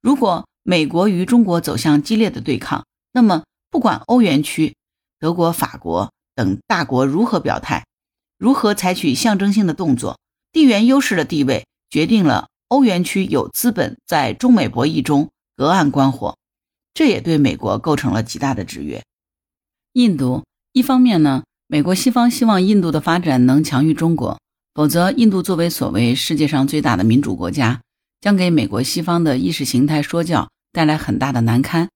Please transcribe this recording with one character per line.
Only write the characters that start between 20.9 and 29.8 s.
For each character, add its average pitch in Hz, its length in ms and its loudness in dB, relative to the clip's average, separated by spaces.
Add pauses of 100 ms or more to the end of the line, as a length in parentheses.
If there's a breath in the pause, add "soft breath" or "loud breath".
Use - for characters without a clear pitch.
面 220 240 4
呢， 135 200 0 (240)
美 151 140 0
国 180 140 0
西 240 160 0
方 240 180 2
希 240 140 -2
望 208 180 2
印 202 200 4
度 165 100 -2
的 151 80 0
发 170 200 0
展 131 260 2
能 139 180 4
强 147 220 0
于 160 80 2
中 165 240 0
国， - 200 -6 (380)
否 151 100 0
则 170 260 2
印 220 200 4
度 185 100 -2
作 180 140 -2
为 170 140 0
所 - 220 -4
谓 117 220 0
世 151 220 -4
界 151 100 0
上 139 220 0
最 151 140 -2
大 113 160 0
的 95 80 0
民 120 160 4
主 110 160 -4
国 87 120 -6
家， 120 300 -2 (400)
将 202 160 0
给 180 140 2
美 160 180 2
国 110 160 -4
西 170 180 -4
方 170 220 0
的 143 140 0
意 131 120 -2
识 156 140 -6
形 147 240 0